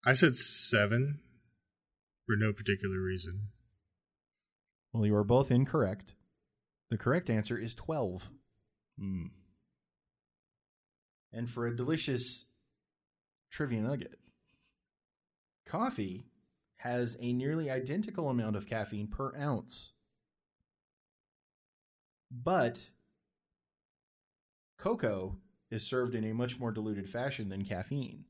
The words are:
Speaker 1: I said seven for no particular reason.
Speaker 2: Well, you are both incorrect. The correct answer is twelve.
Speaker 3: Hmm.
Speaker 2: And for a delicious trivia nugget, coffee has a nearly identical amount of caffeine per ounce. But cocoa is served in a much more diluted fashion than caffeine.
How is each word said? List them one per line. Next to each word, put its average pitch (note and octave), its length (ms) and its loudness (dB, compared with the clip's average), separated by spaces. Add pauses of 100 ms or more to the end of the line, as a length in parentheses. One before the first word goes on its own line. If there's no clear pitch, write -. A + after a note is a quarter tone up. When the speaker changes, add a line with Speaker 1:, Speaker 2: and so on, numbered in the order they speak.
Speaker 1:
I B2+ 60 6
said C3 240 8
seven A#2+ 840 2 (1040)
for A2 100 2
no G#2+ 160 2
particular G2 480 -2
reason. F#2 480 -4 (1400)
Speaker 2:
Well, A2+ 140 2
you G#2 100 6
are G#2 80 6
both B2+ 260 6
incorrect. B2 640 2 (760)
The A#2 80 0
correct D#3 320 2
answer A2 280 2
is A#2 160 -6
twelve. A2 560 -4 (680)
Speaker 3:
Hmm. F#2+ 280 -4 (2000)
Speaker 2:
And A#2 160 -6
for A#2 200 -2
a A#2+ 80 -4
delicious B2+ 680 -2 (1080)
trivia A#2+ 300 0
nugget, B2+ 340 -4 (1500)
coffee A2+ 600 -4 (520)
has B2 420 -2
a A#2+ 120 -2
nearly C#3+ 380 0
identical D3 600 -2
amount A2 260 0
of F#2+ 100 -6
caffeine G#2 400 -4
per C3+ 300 -6
ounce. C#3+ 560 -6 (2500)
But B2+ 600 0 (1900)
cocoa G2+ 600 -2 (320)
is A2 160 -4
served B2 280 0
in A2 100 0
a A2 100 0
much B2 240 -2
more A#2+ 140 -2
diluted G#2 360 -4
fashion A#2 400 -4
than G2 160 -4
caffeine. G#2+ 640 -6